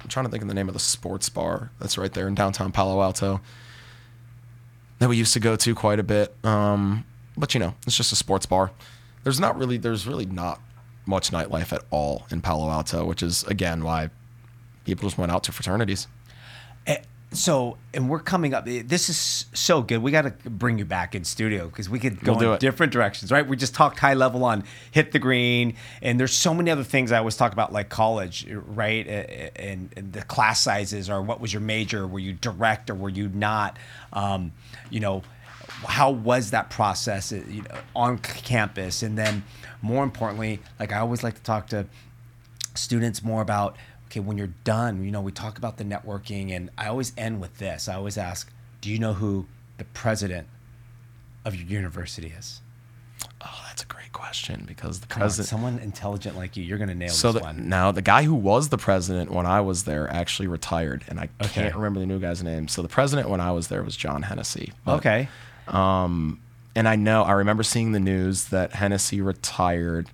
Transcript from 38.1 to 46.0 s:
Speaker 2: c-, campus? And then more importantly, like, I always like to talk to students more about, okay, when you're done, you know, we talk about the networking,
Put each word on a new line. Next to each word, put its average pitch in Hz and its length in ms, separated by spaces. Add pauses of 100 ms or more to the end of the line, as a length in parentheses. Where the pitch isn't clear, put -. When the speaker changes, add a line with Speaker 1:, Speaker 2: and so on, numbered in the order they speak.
Speaker 2:
c-, - 200
campus? 101 580
And 107 160
then 107 260 (380)
more 120 220
importantly, 110 560 (200)
like, 107 140
I 104 60
always 117 240
like 113 120
to - 80
talk 107 260
to 101 180 (880)
students 117 480
more 110 180
about, 101 340 (300)
okay, - 140
when 101 180
you're 98 160 (100)
done, 110 400
you 98 80
know, 104 100
we 98 100
talk 107 260
about 113 200
the 110 60
networking, 101 720